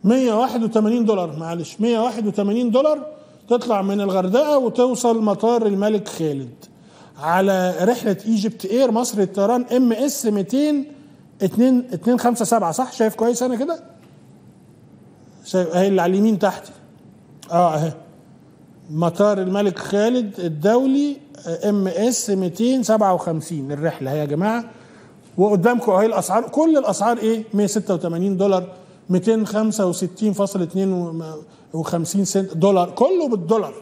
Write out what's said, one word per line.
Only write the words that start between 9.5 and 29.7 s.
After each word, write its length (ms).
ام 300
اس 340
ميتين 580
اتنين، 500
اتنين 260
خمسة 260
سبعة، 280
صح؟ 200
شايف 220
كويس 280
أنا 140
كده؟ 240
شايف 240
أهي 200
اللي 140
على 80
اليمين 280
تحت. 300
آه 240
أهي. 180
مطار 480
الملك 400
خالد 640
الدولي، 760
آه، 240
ام 180
اس 420
ميتين 520
سبعة 320
وخمسين 580
الرحلة 380
أهي 80
يا 60
جماعة. 400
وقدامكم 540
أهي 140
الأسعار، 420
كل 300
الأسعار 400
إيه؟ 260
مية 120
ستة 280
وتمانين 420
دولار، 360
ميتين 360
خمسة 400